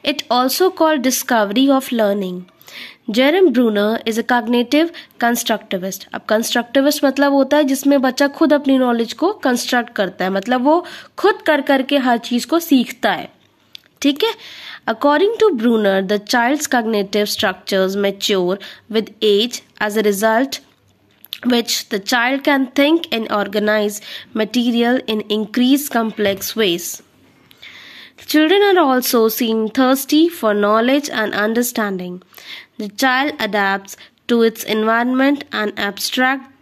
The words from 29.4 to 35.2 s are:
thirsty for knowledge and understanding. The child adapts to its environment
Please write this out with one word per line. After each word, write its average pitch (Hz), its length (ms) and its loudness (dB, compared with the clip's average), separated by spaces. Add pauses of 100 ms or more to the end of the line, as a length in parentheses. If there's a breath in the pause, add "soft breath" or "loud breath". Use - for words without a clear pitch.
thirsty 269 600 2
for 220 240 -2
knowledge 226 560 2
and 214 240 -4
understanding. 202 880 -4 (560 loud breath)
The 208 120 -10
child 262 500 -2
adapts 196 580 -4 (300 loud breath)
to 233 160 2
its 226 200 0
environment 247 880 0